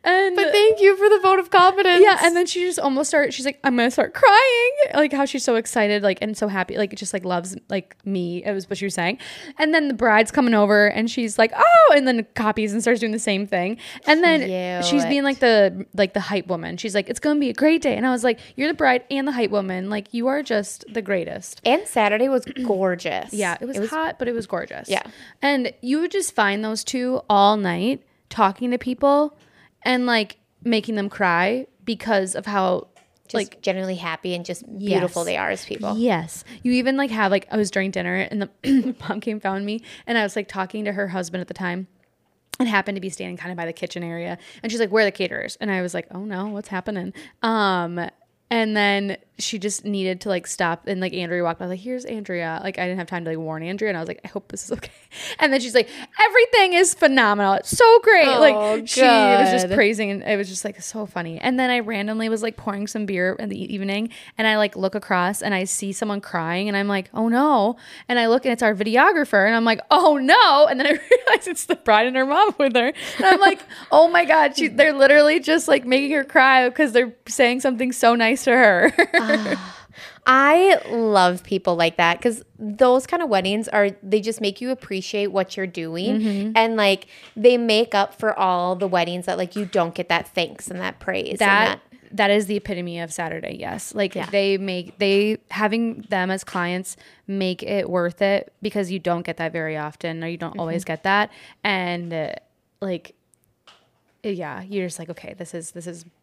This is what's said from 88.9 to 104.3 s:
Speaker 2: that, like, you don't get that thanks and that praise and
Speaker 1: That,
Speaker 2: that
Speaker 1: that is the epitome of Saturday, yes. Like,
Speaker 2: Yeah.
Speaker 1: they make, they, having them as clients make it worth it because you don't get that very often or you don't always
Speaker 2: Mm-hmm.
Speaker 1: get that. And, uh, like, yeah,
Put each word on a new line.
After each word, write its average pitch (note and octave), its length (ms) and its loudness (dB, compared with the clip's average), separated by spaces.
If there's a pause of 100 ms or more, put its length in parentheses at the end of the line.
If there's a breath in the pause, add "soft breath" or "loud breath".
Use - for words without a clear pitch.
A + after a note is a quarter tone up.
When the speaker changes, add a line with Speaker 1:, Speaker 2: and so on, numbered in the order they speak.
Speaker 2:
that, F3+ 140 -4
like, F3+ 160 -8
you G#3 100 -6
don't E3+ 300 -2
get - 140 -8
that E3+ 180 -2
thanks - 420 -8
and F3+ 100 -12
that F#3 200 -8
praise F#3 320 -6
and G3 80 -8
Speaker 1:
That, G3+ 400 2 (120)
Speaker 2:
that - 260 -16
Speaker 1:
that G3+ 120 2
is G#3 160 2
the G3+ 100 -4
epitome F3+ 440 -8
of E3 120 -10
Saturday, - 480 -10
yes. - 360 -12
Like, G3 180 -2
Speaker 2:
Yeah. E3+ 160 -8
Speaker 1:
they G3 300 0
make, F#3 400 -10
they, G3+ 400 0 (100)
having A3 600 -4
them F#3 200 -2
as F#3+ 140 -6
clients F3+ 540 -6 (280 soft breath)
make F#3+ 380 -6
it G3+ 260 -4
worth F3 320 -4
it G3 400 -2
because G3 300 -6
you F#3+ 80 -6
don't E3+ 260 -4
get E3 120 -10
that E3 140 -6
very D#3+ 240 -6
often D#3+ 480 -10
or E3 40 -8
you E3+ 100 -10
don't E3+ 220 -10
always E3 240 -6
Speaker 2:
Mm-hmm. E3 100 -8
Speaker 1:
get D#3+ 100 -12
that. G3+ 280 0 (320 loud breath)
And, F3 500 -6
uh, D#3 200 -6 (460)
like, F#3 360 -10 (1080)
yeah, E3+ 400 -8